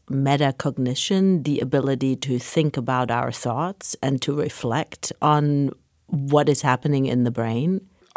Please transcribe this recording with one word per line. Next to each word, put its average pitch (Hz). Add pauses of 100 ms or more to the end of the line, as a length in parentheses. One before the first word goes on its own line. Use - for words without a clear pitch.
(100)
metacognition, 139
the 147
ability 135
to 127
think 151
about 127
our 123
thoughts 143
and 135
to 143
reflect - (100)
on 147 (360)
what 147
is 143
happening 135
in 123
the 120
brain? 120 (360)